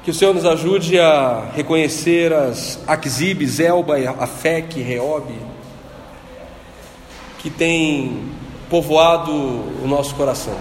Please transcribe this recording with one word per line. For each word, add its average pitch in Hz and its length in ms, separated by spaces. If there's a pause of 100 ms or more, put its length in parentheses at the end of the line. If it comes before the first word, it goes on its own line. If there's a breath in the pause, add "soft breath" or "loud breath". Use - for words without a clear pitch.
Que 175 80
o - 20
Senhor 196 180
nos 175 140
ajude 170 540
a 131 520
reconhecer 160 800
as 135 540
Aquizibes, 147 720
Elba, 165 380 (240)
Afec, 160 600
Reob, 127 460 (2250)
que 151 100
tem 151 800 (400)
povoado 165 600
o 127 560
nosso 143 260
coração. 123 460